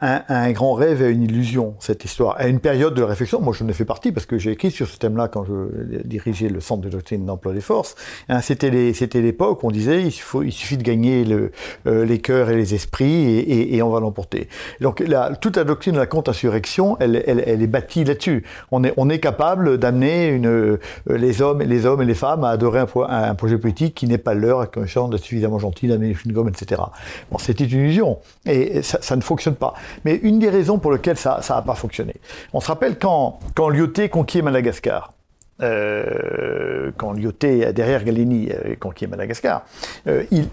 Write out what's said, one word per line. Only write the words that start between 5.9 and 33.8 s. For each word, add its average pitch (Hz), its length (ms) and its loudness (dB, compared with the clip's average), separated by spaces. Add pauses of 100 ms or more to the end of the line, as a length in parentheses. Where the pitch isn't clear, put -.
dirigeais 110 460 -4
le 95 100 -4
Centre 104 240 -6
de 98 60 -8
doctrine 95 360 -6
d'emploi 92 280 -6
des 98 80 -4
forces. 113 340 -4 (340)
Hein, 127 120 0
c'était 135 300 -2
les, 123 240 2
c'était 120 260 0
l'époque 117 420 0
où 123 60 0
on - 20 2
disait, 117 320 0
il 170 80 0
faut, - 320 -6
il - 80 -2
suffit - 260 -6
de 127 60 -4
gagner 120 420 2
le, 107 280 0 (340)
euh, 113 180 4
les 113 140 2
cœurs 127 320 2
et 117 60 2
les 104 180 2
esprits - 320 -2
et, 139 320 4
et, 117 380 2
et 113 60 4
on 117 80 2
va 113 100 2
l'emporter. - 480 -4 (320)
Donc, 131 260 0
la, 139 300 2
toute 214 200 -2
la 175 60 4
doctrine 151 320 0
de 143 60 2
la 123 60 2
contre-insurrection, 139 920 0
elle, 120 300 2
elle, 123 180 2
elle 113 160 2
est 110 60 2
bâtie 127 340 0
là-dessus. 139 400 0 (300)
On 127 100 2
est, 127 140 2
on 135 120 4
est 156 120 2
capable 156 580 2
d'amener 131 480 2
une, 127 220 2
euh, 110 320 2 (260)
les 120 360 2
hommes, 143 200 2
les 120 240 2
hommes 135 160 4
et 123 40 2
les 117 80 4
femmes 143 280 0
à 123 60 2
adorer 117 320 2
un 127 60 2
pro-, 123 220 -2
un 110 280 0
projet 110 200 0
politique 117 380 -2
qui 123 140 -4
n'est 120 100 2
pas 113 160 0
leur, 117 300 2
et - 20 -4
qui 107 220 -6
sont 123 280 -2
suffisamment 107 440 -2
gentils 101 260 -4
d'amener 110 220 2
les 107 60 0
chewing-gums, 113 340 -2
et 95 100 -4
cetera. 92 320 -4 (400)
Bon, - 80 -4
c'était 127 240 0
une 131 200 2
illusion 156 360 4 (320)
et 139 300 2
ça, - 220 -4
ça - 120 -2
ne 127 60 2
fonctionne 151 360 -2
pas. - 180 -2 (320)
Mais 156 80 4
une 214 240 4
des 220 100 4
raisons 196 300 4
pour 151 120 0
lesquelles 147 280 2
ça, 135 240 0
ça 131 160 -2
a - 20 2
pas 120 140 -4
fonctionné. 110 400 -6 (400)
On 147 60 0
se - 80 -6
rappelle 180 300 -2
quand, 160 420 0 (140)
quand 156 140 2
Lyoté 156 400 2